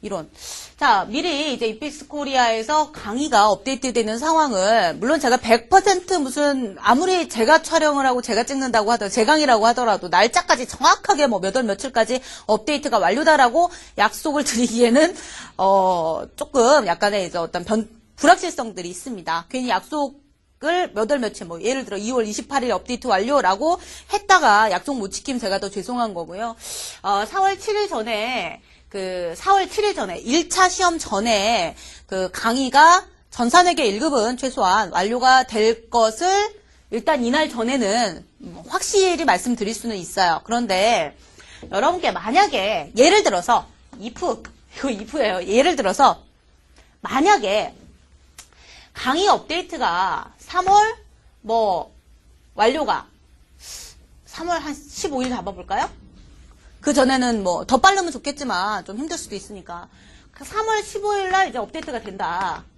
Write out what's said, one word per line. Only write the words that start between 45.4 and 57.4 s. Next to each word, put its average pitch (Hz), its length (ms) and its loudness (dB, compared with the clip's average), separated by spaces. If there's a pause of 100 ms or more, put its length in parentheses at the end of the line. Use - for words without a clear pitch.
예를 277 260 4
들어서 226 480 2 (800)
만약에 220 760 0 (1160)
강의 302 340 -2
업데이트가 254 1120 -2
삼월 403 560 2 (460)
뭐 214 520 -2 (600)
완료가 220 540 0 (1160)
삼월 339 340 -6
한 285 120 -8
십오 - 500 -6
일 254 80 -2
잡아볼까요? 202 600 -6 (920)
그 - 120 0
전에는 247 500 2